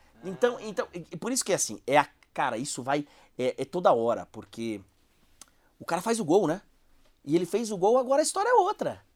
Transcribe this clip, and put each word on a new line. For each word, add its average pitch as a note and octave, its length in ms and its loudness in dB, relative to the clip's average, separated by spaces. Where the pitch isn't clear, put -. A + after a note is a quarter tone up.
Então, G3 380 -2
então, A3 320 -8
e, E3+ 180 -12
e F3+ 60 -10
por A3 160 -4
isso B3+ 100 -2
que G#3 80 -4
é F3 40 2
assim, - 300 -4
é C3+ 120 2
a, C#3+ 100 6
cara, B2+ 240 -2
isso C3+ 240 -6
vai... C#3+ 240 -2
é, B2 200 -2
é C3 80 -4
toda F3+ 260 2
hora, A2+ 400 2
porque A2 480 -10
o - 60 -18
cara E3+ 180 -4
faz A3+ 200 0
o G3 40 -6
gol, D#3+ 220 4
né? E3+ 140 -4
E C#3+ 100 2
ele F3 100 2
fez G#3+ 240 -2
o G#3+ 80 -6
gol, G#3 200 4
agora C4+ 240 2
a - 20 2
história F#4+ 260 -2
é B4+ 40 4
outra. F#4 480 2